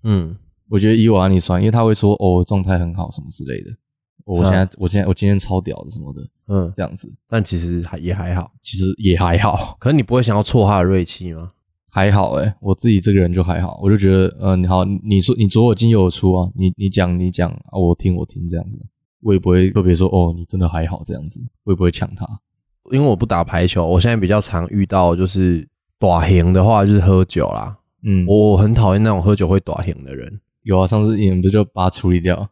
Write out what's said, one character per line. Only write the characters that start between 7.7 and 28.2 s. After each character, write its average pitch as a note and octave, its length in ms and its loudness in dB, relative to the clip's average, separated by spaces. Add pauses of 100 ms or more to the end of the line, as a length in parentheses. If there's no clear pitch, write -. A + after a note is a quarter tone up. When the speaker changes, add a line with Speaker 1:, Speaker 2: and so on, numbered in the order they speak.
Speaker 1:
还， - 120 -12
也 F2 160 -6
还 F2+ 220 -6
好。 E2+ 260 -8
Speaker 2:
其 - 160 -10
实 F#2+ 80 0 (120)
也 F#2 220 2
还 F2 200 2
好。 - 420 -2
Speaker 1:
可 C3 80 -2
是 D#3 80 2
你 C3+ 40 2
不 A#2 140 -2
会 B2+ 80 2
想 A2 100 0
要 G#2 80 2
挫 G#2+ 240 2
他 G2+ 120 2
的 F2+ 80 2
锐 F#2 180 2
气 F2 300 -10
吗？ E2 180 -14 (380)
Speaker 2:
还 F#3+ 200 2
好 G#2 260 2
欸， E2 260 -2
我 G2 120 -2
自 A#2+ 160 -2
己 G2+ 120 4
这 G#2 100 0
个 G2 80 4
人 F2 140 2
就 F#2 100 0
还 F2 180 -2
好， - 220 -8
我 G2 60 2
就 G#2+ 80 4
觉 G2 160 2
得， F#2+ 260 2
呃， F#2+ 160 0
你 F2+ 100 0
好， F#2 200 2
你 G2 340 0
说， A#2 160 0
你 A2 100 0
左 A2 200 2
耳 A#2 100 2
进 A2+ 140 0
右 G#2+ 140 4
耳 F2+ 60 4
出 F#2 260 0
啊， F2+ 200 -2
你， F#2 220 0
你 G2+ 100 -4
讲， F2+ 320 -2
你 F2+ 100 -2
讲 F2 220 -4
啊， - 260 -14
我 F2 160 2
听， F2+ 220 -2
我 F2 100 -6
听 F2 220 -12
这 E2+ 80 -6
样 F2 140 -8
子， G#2+ 100 -16 (440)
我 G#2 100 2
也 F#2 60 2
不 F2+ 100 -2
会 F#2 220 4
特 G2 120 0
别 F2+ 100 4
说 F#2 220 2
：“哦， F2 180 2
你 E2+ 120 -10
真 - 120 -8
的 F2+ 120 0
还 E2 180 -4
好” - 180 -8
这 - 80 -10
样 D#2 140 -12
子， - 140 -16 (240)
我 G2+ 80 0
也 - 20 2
不 F#2 80 -2
会 F2 80 2
抢 - 240 -8
他。 G2 100 -10 (680)
Speaker 1:
因 C3+ 80 2
为 D3 40 2
我 B2 80 2
不 G2+ 120 -2
打 E2+ 180 -2
排 F2 240 -2
球， F2 180 0
我 F2 140 2
现 A#2 100 2
在 A#2 60 0
比 G2+ 100 -2
较 G#2 140 2
常 F2 300 -4
遇 G2 160 -2
到 F2+ 280 2
就 F#2 140 0
是 F2+ 400 0 (320)
大 E2+ 260 2
型 F2+ 280 4
的 F#2 100 4
话 G#2 220 4
就 G2+ 80 4
是 G2+ 80 4
喝 F#2 240 4
酒 D2+ 240 -4
啦。 G#1+ 300 -10 (240)
Speaker 2:
嗯。 F#2+ 220 0